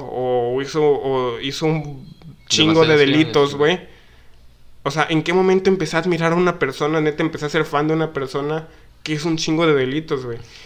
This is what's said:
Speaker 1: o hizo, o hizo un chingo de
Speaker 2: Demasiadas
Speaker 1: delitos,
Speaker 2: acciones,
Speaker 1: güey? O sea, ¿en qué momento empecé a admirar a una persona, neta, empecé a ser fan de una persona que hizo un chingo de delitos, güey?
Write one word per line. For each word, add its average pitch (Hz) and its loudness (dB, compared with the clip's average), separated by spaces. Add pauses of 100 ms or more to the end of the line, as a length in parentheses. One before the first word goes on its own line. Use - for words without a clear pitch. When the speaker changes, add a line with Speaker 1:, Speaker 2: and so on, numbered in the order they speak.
(120)
Speaker 1:
o 123 -2
hizo, 143 -4
o 131 0
hizo 139 -4
un 147 -4 (400)
chingo 160 4
de 156 4
Speaker 2:
Demasiadas 151 6
Speaker 1:
delitos, 147 4 (120)
Speaker 2:
acciones, - -8 (220)
Speaker 1:
güey? - -18 (920)
O 139 -4
sea, 151 0
¿en 156 2
qué 170 -2
momento 190 4
empecé 175 0
a 165 0
admirar 165 0
a 170 0
una 180 0
persona, 151 -2
neta, 156 0
empecé 156 -4
a - -4
ser 156 0
fan 151 -2
de 156 2
una 165 -2
persona 147 -6 (340)
que 151 -6
hizo 151 -4
un 160 0
chingo 160 0
de 156 4
delitos, 139 -2
güey? 117 -10 (280)